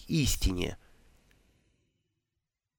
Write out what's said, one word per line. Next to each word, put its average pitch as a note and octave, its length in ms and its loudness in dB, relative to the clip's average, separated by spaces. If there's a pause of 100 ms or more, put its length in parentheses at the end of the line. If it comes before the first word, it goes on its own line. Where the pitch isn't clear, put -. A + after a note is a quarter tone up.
истине». F#2+ 720 0 (2000)